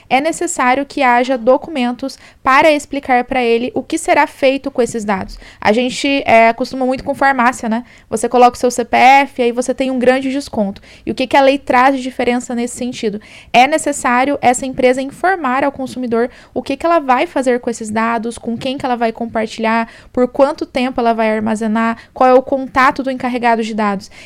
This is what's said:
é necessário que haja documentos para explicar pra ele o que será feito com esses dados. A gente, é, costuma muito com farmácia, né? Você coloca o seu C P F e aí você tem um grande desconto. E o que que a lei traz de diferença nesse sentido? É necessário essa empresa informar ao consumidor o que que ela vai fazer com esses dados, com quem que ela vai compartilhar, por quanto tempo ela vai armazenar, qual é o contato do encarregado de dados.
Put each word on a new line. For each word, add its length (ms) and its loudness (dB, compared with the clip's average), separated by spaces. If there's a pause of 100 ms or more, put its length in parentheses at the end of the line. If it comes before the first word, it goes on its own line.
(100)
é 100 4
necessário 640 0
que 180 -6
haja 360 2
documentos 800 -2 (240)
para 280 4
explicar 540 0
pra 180 -2
ele 320 0
o 80 -4
que 140 -6
será 300 2
feito 440 -2
com 120 0
esses 200 -4
dados. 360 -6 (200)
A 140 2
gente, 540 -2
é, 260 6
costuma 320 -6
muito 180 -2
com 120 -4
farmácia, 560 0
né? 140 -4 (260)
Você 180 -2
coloca 260 4
o 60 -16
seu 100 2
C 140 -2
P 140 0
F 420 4
e 60 0
aí 60 0
você 200 -2
tem 180 -4
um 80 -4
grande 320 2
desconto. 520 -6 (240)
E 40 -4
o 40 -6
que 120 -4
que 120 2
a 20 6
lei 180 2
traz 380 2
de 60 -8
diferença 520 -4
nesse 220 -6
sentido? 420 -6 (340)
É 140 6
necessário 760 0
essa 240 2
empresa 340 0
informar 640 -2
ao 80 0
consumidor 580 -4 (240)
o 80 -6
que 160 -4
que 80 -6
ela 140 2
vai 300 0
fazer 320 0
com 100 -6
esses 180 -8
dados, 480 -2
com 220 -6
quem 180 -6
que 80 -8
ela 120 -2
vai 160 0
compartilhar, 760 -4 (240)
por 140 2
quanto 400 0
tempo 340 -4
ela 120 2
vai 180 0
armazenar, 640 -2 (160)
qual 160 4
é 60 6
o 80 6
contato 640 0
do 60 -4
encarregado 520 -2
de 100 -6
dados. 380 -4 (160)